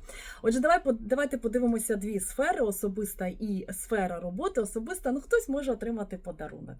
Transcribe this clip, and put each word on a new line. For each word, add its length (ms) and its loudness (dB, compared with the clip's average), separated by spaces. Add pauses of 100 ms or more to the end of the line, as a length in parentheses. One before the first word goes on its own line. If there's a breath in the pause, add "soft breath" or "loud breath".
(420 loud breath)
Отже, 180 4
давай 240 6
по-, 80 4
давайте 460 0
подивимося 580 2
дві 240 -2
сфери, 420 0
особиста 680 0
і 440 -4
сфера 480 -2
роботи. 420 -2
Особиста, 500 -4
ну, 100 0
хтось 280 2
може 220 0
отримати 460 -4
подарунок. 640 -12